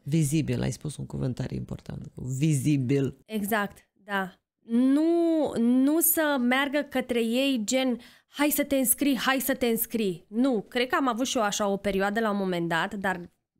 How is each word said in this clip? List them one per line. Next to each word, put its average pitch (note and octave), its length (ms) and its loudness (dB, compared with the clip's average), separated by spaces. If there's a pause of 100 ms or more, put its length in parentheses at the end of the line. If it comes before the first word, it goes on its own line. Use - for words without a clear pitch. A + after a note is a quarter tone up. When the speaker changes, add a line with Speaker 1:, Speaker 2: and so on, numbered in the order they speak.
Speaker 1:
Vizibil, C#3 580 0
ai C3 100 0
spus - 260 -10
un C3+ 80 -8
cuvânt C#3 300 -4
tare C3 200 -6
important. - 580 -10
Vizibil. C3+ 1120 0
Speaker 2:
Exact, G#3 520 -4 (260)
da. F#3+ 300 -4 (340)
Nu, D#4 920 4
nu C4 420 4
să D4+ 400 2
meargă C4+ 500 0
către B3+ 340 -2
ei B3+ 400 0
gen, B3+ 340 0 (300)
„Hai D4 220 -2
să D4 140 0
te C#4+ 120 0
înscrii, C4+ 420 2
hai C4 220 0
să C4+ 140 -2
te - 120 -2
înscrii.” A3 640 -2
Nu, A3+ 400 0
cred B3+ 180 -2
că F4+ 80 0
am C#4+ 120 2
avut A#3+ 180 0
și C4 120 -2
eu A3 60 2
așa G3+ 240 0
o G3 100 0
perioadă G3+ 420 0
la A3+ 120 0
un G#3 60 0
moment F3+ 320 0
dat, E3+ 240 -2
dar F#3 360 -4 (300)